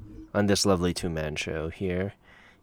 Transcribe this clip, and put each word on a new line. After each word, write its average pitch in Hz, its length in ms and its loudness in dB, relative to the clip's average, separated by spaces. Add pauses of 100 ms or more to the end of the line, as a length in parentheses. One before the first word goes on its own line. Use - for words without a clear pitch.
(320)
on 104 140 4
this 101 180 4
lovely 90 300 4
two-man 78 420 -4
show 80 320 -4
here. 92 460 -4 (480)